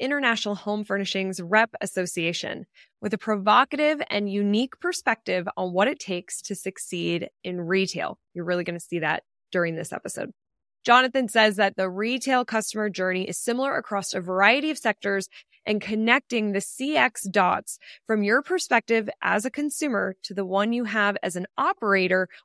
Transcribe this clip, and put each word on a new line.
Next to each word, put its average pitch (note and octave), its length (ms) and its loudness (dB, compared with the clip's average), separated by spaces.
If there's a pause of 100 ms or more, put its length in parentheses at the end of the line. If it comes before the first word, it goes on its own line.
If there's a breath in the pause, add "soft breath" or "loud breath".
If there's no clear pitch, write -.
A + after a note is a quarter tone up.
International A#3+ 540 0
Home G#3 280 -4
Furnishings F#3+ 580 -2
Rep G#3+ 380 2
Association, F3 880 -4 (360 soft breath)
with G#3+ 120 -4
a G#3+ 40 0
provocative C4 920 2
and G#3 200 0
unique G3+ 520 2
perspective G#3 760 -2
on F#3 160 -4
what F#3+ 160 4
it D4 120 -4
takes - 440 -8
to G3 120 -8
succeed E3+ 760 -4 (140)
in F3+ 180 -6
retail. F#3 580 0 (140)
You're F3 120 -8
really F3 200 0
gonna E3+ 160 -6
see E3+ 180 -6
that D#3 240 -2 (280)
during E3+ 240 0
this D#3+ 180 -8
episode. - 380 -8 (540)
Jonathan B3+ 420 6
says G#3+ 280 4
that G3+ 200 2
the F#3+ 140 0
retail A#3+ 560 0
customer G#3+ 440 -2
journey F#3 380 -2
is - 100 -6
similar C4 380 -2
across G3+ 380 -4
a F#3 80 -4
variety G3+ 480 4
of D4+ 80 -4
sectors, G3+ 500 -2 (380 loud breath)
and G#3+ 160 0
connecting A3 720 0
the G3 80 0
C C#4+ 340 -4
X - 280 2
dots F3+ 540 0 (280 loud breath)
from G#3+ 180 0
your A3+ 180 2
perspective A#3 680 0 (120)
as G3 220 2
a B3+ 80 -4
consumer B3+ 720 -2
to - 100 -12
the F#3+ 120 -2
one G3 260 0
you A#3+ 140 0
have G3+ 360 0
as F3 140 -4
an F3+ 100 -6 (120)
operator F#3+ 720 2 (160 loud breath)